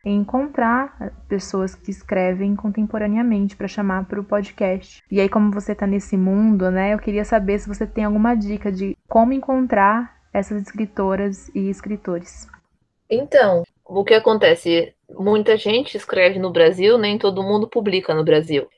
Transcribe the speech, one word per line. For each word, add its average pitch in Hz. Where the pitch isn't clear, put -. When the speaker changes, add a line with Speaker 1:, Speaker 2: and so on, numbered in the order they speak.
Speaker 1:
em 202
encontrar 247
pessoas 190
que -
escrevem 190
contemporaneamente 214
pra 202
chamar 190
pro 202
podcast. 196
E 196
aí, 196
como 208
você 202
tá 202
nesse 196
mundo, 190
né, 190
eu 208
queria 208
saber 208
se 208
você 208
tem 214
alguma 214
dica 208
de 190
como 233
encontrar 240
essas 202
escritoras 196
e 196
escritores. 196
Speaker 2:
Então, 226
o 196
que 220
acontece? 175
Muita 214
gente 220
escreve 190
no 185
Brasil, 180
nem 208
todo 196
mundo 208
publica 190
no 156
Brasil. 156